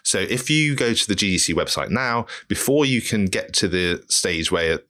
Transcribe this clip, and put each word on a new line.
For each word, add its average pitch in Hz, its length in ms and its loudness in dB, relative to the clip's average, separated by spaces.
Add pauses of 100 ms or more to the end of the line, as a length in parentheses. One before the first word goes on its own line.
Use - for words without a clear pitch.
So - 160 0
if 117 300 -2
you 151 240 2
go 123 200 2
to - 140 -2
the 101 80 0
G 95 160 0
D 90 60 2
C 80 160 0
website 78 360 -2
now, 117 380 -2 (200)
before 143 380 2
you 127 160 2
can 104 240 0
get 95 300 -4
to 101 120 2
the 87 400 0
stage 82 460 -2
where 82 260 2 (100)